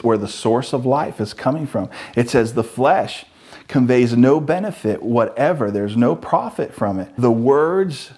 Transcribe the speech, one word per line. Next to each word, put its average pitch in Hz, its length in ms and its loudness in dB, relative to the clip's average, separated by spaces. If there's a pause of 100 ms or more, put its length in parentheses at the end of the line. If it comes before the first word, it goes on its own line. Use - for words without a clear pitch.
where 113 160 2
the 101 100 -4
source 120 460 -2
of 127 100 -2
life 135 380 -2
is - 100 -6
coming 143 340 -4
from. 98 220 -6 (260)
It 120 140 0
says, 113 240 2
"The 117 100 -2
flesh 131 640 -2 (440)
conveys 123 480 4
no 131 220 6
benefit 151 640 -4
whatever. 120 680 0
There's 101 240 -2
no 240 180 4
profit - 580 -4
from 98 280 -2
it. 90 80 -10 (100)
The 120 140 4
words 147 840 0